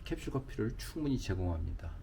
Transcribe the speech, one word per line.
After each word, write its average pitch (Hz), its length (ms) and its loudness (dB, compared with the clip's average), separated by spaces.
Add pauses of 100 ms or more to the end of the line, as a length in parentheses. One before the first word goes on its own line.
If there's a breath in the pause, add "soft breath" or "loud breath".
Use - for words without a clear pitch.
캡슐 160 280 -2
커피를 123 440 0
충분히 143 420 0
제공합니다. 85 720 0 (120)